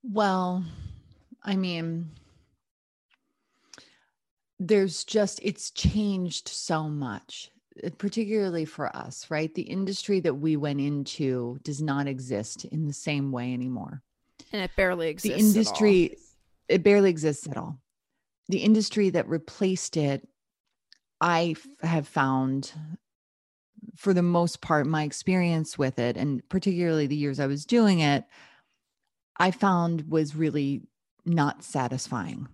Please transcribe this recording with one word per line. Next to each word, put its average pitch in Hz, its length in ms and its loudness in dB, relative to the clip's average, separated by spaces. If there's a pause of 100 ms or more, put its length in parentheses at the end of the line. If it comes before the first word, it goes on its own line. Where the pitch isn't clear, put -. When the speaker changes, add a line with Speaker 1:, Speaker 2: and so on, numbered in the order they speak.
Speaker 1:
Well, 190 600 0 (800)
I 196 140 -2
mean, 165 540 -4 (2500)
there's 190 440 2
just, 208 400 0
it's - 280 -4
changed 190 760 -2
so - 400 -4
much, 143 640 -8 (320)
uh, 165 140 -6
particularly 202 680 -2
for 151 320 -6
us, - 340 -12
right? 156 240 -2
The 180 100 -6
industry 190 580 -2
that 151 140 0
we 151 200 0
went 143 240 -2
into 139 840 -2
does 147 180 -6
not 143 260 -2
exist 127 560 -6
in 156 240 -4
the 147 60 -4
same 139 380 -2
way 123 220 -4
anymore. 127 480 -6 (520)
Speaker 2:
And 202 80 -4
it 180 160 -6
barely 180 300 2
Speaker 1:
The - 20 0
Speaker 2:
exists 151 240 -4
at - 20 -4
all. 214 120 6
Speaker 1:
industry, 208 680 4 (520)
it 180 120 4
barely 202 280 8
exists 156 360 -2
at 143 120 -8
all. 139 200 -8 (680)
The 185 120 0
industry 208 500 4
that 170 180 0
replaced 170 680 -4
it, 139 280 -2 (920)
I 170 380 2
f-, - 100 -20 (220)
have 156 180 0
found, 135 640 0 (1200)
for 196 180 0
the 180 80 4
most 175 400 2
part, 151 260 2
my 156 160 0
experience 170 720 0
with 135 240 -2
it, 120 160 0
and 135 320 -2
particularly 170 600 0
the 143 80 -2
years 143 240 -2
I 139 80 0
was 143 180 -4
doing 208 360 4
it, 143 220 4 (1160)
I 185 120 6
found 170 560 2
was 156 280 0
really 143 480 0 (420)
not 160 380 2
satisfying. 127 920 -6